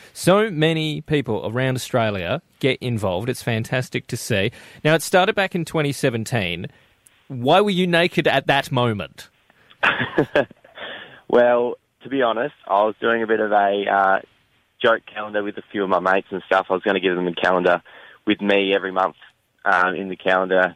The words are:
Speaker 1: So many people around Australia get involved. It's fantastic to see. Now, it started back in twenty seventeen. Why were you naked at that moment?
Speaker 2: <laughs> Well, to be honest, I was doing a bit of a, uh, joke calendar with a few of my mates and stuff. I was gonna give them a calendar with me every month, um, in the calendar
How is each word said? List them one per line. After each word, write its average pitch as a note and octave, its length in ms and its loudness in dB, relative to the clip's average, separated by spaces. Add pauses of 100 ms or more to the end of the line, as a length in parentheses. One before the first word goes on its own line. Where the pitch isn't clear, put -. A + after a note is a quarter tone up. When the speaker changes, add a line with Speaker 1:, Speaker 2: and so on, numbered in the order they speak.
(120)
Speaker 1:
So G#3 380 2
many D#3 500 -2
people C3 460 -4
around B2+ 300 -2
Australia A2 640 -2 (200)
get C3 200 0
involved. G#2+ 500 -4
It's - 120 -8
fantastic A#2+ 680 -4
to B2 100 -8
see. G#2+ 340 -2 (320)
Now, D#3 100 4
it D#3+ 80 0
started F#3+ 320 2
back F#3+ 220 -2
in E3+ 80 -2
twenty D3 280 -2
seventeen. G#2+ 760 -2 (600)
Why C#3 360 2
were G#3 80 0
you F#3 180 2
naked E3+ 400 2
at C3+ 180 0
that C#3 240 0
moment? A2+ 580 -2 (540)
Speaker 2:
<laughs> - 640 0 (840)
Well, A#2+ 440 4 (300)
to B2 40 -18
be C3+ 140 -2
honest, A#2+ 320 0 (120)
I G2+ 180 4
was G#2+ 180 0
doing A#2 200 2
a A2 40 0
bit A2 120 2
of G#2+ 140 0
a, G2+ 340 2
uh, G2 320 2 (640)
joke A2+ 200 2 (100)
calendar G#2 320 -6
with G2+ 140 -8
a G2 120 -14
few G#2 140 -4
of F#2 60 -2
my F#2 100 4
mates F#2 300 0
and F#2 160 -8
stuff. F#2+ 240 0
I - 20 0
was F2+ 100 -2
gonna G2 180 0
give F#2 140 0
them F2+ 140 -2
a E2+ 60 -4
calendar F2+ 480 0 (440)
with G#2 140 0
me G2+ 340 2
every F#2+ 180 -2
month, F#2 240 -2 (460)
um, F#2 320 2
in F#2+ 140 -6
the F#2 80 -8
calendar F#2 600 2